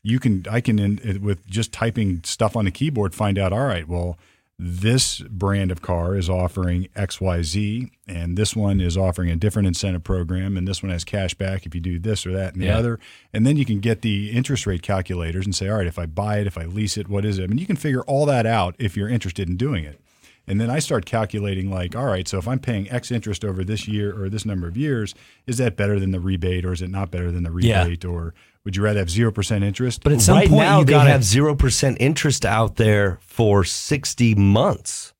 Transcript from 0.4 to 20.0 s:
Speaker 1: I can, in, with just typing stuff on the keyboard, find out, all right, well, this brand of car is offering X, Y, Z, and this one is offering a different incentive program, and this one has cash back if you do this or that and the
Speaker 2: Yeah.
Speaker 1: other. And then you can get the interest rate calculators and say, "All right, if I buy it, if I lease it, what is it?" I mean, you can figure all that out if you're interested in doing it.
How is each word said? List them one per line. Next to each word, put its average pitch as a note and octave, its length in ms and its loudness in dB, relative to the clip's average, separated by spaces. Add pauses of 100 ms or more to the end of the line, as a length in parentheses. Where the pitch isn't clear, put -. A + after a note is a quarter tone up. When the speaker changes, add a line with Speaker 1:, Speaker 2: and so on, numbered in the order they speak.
Speaker 1:
I A2+ 100 0
can, G#2+ 180 2
in, G2+ 440 -2
with G2+ 260 -4
just G#2+ 240 -4
typing G#2 520 -2
stuff - 320 -2
on G#2+ 100 0
the F2+ 40 2
keyboard, A#2+ 440 -2
find G2+ 240 0
out, F#2+ 160 0
all B2+ 100 0
right, F2 240 -4
well, F2 300 -4 (380)
this F#2+ 640 0
brand G2 520 -2
of E2+ 100 -8
car F2 340 -2
is F2+ 140 -2
offering F2+ 640 -2
X, - 260 -6
Y, F2+ 220 0
Z, G#2 480 -4 (160)
and E2+ 320 -6
this G#2+ 160 0
one G2 260 2
is F2 160 0
offering F#2 340 0
a E2 60 0
different G2+ 300 0
incentive F2+ 380 -2
program, F#2 520 -2
and F#2 120 -2
this F#2+ 140 -4
one F#2+ 100 -6
has F2 100 -4
cash F#2+ 320 -4
back F#2+ 320 -6
if D#2+ 80 -14
you F2 60 -6
do E2+ 180 -4
this G2+ 260 -4
or F#2 80 -6
that F#2+ 200 -4
and F#2 100 -6
the F#2 40 0
Speaker 2:
Yeah. G#2+ 120 2
Speaker 1:
other. A#2 220 -2 (320)
And G#2+ 120 2
then C#3+ 120 4
you C#3 80 2
can G#2 160 0
get A2+ 220 0
the G#2 280 0
interest B2 360 -2
rate F#2 160 -2
calculators F2+ 640 -2
and G2 100 -2
say, F#2+ 140 -4
"All G#2+ 100 0
right, F#2 100 0
if E2 100 -6
I E2+ 80 -6
buy G#2 320 -2
it, G2+ 80 -2
if F#2 100 -4
I E2 100 -8
lease G2+ 300 -4
it, F#2+ 120 -6
what G2+ 160 -2
is G2+ 140 0
it?" F#2 60 -2
I - 40 -4
mean, A2+ 100 0
you F#3 80 -4
can F#3+ 100 -2
figure C3 260 -2
all C#3 240 0
that B2 200 2
out G2 320 0
if G2+ 180 -2
you're G#2 120 -2
interested F#2+ 400 -2
in F2+ 80 -2
doing A2 280 -2
it. D2 160 -16 (460)